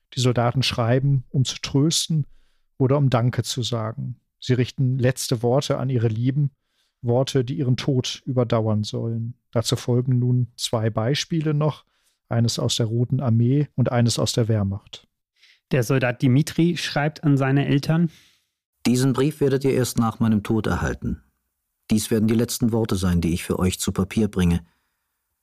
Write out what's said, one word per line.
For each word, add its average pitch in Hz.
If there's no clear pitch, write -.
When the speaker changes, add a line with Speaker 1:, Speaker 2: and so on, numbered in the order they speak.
Speaker 1:
Die 127
Soldaten 120
schreiben, 131
um 131
zu -
trösten 151
oder 135
um 139
Danke 120
zu -
sagen. 117
Sie -
richten 127
letzte 123
Worte 131
an 131
ihre 120
Lieben 131
Worte, 127
die 143
ihren 127
Tod -
überdauern 110
sollen. 117
Dazu 120
folgen 123
nun 123
zwei 113
Beispiele 147
noch, 147
eines 117
aus 120
der 117
Roten 120
Armee 123
und 123
eines 120
aus 123
der 117
Wehrmacht. 98
Speaker 2:
Der 131
Soldat 127
Dimitri 151
schreibt -
an 143
seine 135
Eltern: 151
Speaker 3:
„Diesen 123
Brief 135
werdet 135
ihr 135
erst 123
nach 117
meinem 110
Tod 110
erhalten. -
Dies 107
werden 110
die 113
letzten 117
Worte 110
sein, 90
die 82
ich 90
für -
euch 90
zu -
Papier 101
bringe. 87